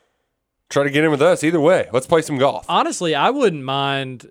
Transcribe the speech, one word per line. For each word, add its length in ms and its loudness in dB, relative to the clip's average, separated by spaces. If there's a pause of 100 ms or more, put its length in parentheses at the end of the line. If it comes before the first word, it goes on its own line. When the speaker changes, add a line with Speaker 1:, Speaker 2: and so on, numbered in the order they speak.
(680)
Speaker 1:
try 140 0
to 80 -2
get 120 2
in 60 2
with 140 0
us. 200 2
Either 160 2
way, 320 2
let's 140 -2
play 160 2
some 160 -6
golf. 320 0
Speaker 2:
Honestly, 460 -2
I 160 2
wouldn't 320 0
mind 680 -6